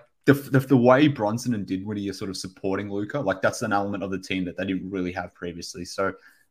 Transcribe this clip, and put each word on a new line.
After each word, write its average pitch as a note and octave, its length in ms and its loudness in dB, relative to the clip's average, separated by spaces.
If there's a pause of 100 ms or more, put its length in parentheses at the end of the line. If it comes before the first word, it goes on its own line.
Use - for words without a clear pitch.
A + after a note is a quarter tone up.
(240)
the, C#3 100 8
the, C#3 260 2
the C3+ 180 4
way C3 320 8
Bronson A2+ 460 -2
and G2+ 100 -4
Dinwiddie G2 440 -4
are F#2 40 -4
sort F#2+ 160 -8
of F2+ 80 -8
supporting G2 520 -4
Luka, G#2 300 -4
like, F#2+ 220 -2
that's G#2+ 200 0
an A2 120 -2
element G2+ 300 -2
of G2+ 60 -4
the F#2+ 100 -4
team F#2 260 -4
that F2 100 -8
they F#2 100 -6
didn't F#2 240 -4
really F#2 220 -4
have F2 220 -8
previously. F2 500 -10
So F#2+ 300 -4 (380)